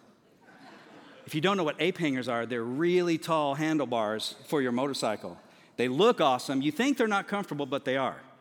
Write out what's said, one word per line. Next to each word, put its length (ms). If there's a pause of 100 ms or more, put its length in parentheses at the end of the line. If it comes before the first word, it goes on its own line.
(1200)
If 100
you 60
don't 160
know 80
what 140
ape 200
hangers 300
are, 160
they're 180
really 540
tall 380
handlebars 800 (140)
for 120
your 120
motorcycle. 680 (380)
They 120
look 320
awesome. 400
You 120
think 260
they're 80
not 220
comfortable, 360
but 200
they 120
are. 200 (240)